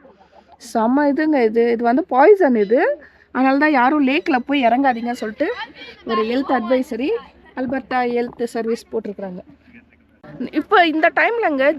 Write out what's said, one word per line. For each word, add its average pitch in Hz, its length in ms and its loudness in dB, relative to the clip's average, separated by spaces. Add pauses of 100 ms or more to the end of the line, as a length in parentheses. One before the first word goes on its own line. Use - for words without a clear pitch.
(720)
செம்ம 254 420 0
இதுங்க 311 240 0 (120)
இது, 226 140 0 (120)
இது 233 160 -4
வந்து 285 220 0
பாய்சன் 294 520 6
இது. 240 160 2 (520)
அதனால 269 300 2
தான் 302 160 2
யாரும் 277 320 2
லேக்ல 311 260 0 (100)
போய் 269 200 2
இறங்காதீங்கன்னு 240 560 0
சொல்லிட்டு 220 240 -4 (640)
ஒரு 220 180 0
ஹெல்த் 269 300 -2
அட்வைசரி 254 500 -2 (500)
அல்பர்டா 254 400 -4 (160)
ஹெல்த் 240 280 -6 (120)
சர்வீஸ் 226 360 -6
போட்டிருக்கிறாங்க. 196 500 -10 (1200)
இப்ப 392 200 4 (120)
இந்த 320 140 0 (120)
டைம்லங்க 330 460 0 (140)